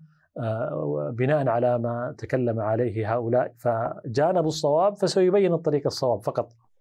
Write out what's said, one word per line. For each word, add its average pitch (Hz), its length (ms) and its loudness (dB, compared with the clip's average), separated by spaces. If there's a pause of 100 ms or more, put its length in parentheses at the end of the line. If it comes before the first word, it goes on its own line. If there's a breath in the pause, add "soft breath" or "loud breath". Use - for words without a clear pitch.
(400 soft breath)
آه، 147 800 -4
بناء 135 300 2
على 120 320 2
ما 120 380 -6
تكلم 120 420 -2
عليه 110 560 0
هؤلاء 120 420 0
فجانبوا 139 880 0
الصواب، 156 480 2
فسيبين 185 580 4
الطريق 151 320 0
الصواب 120 380 0
فقط. 127 300 -4 (280)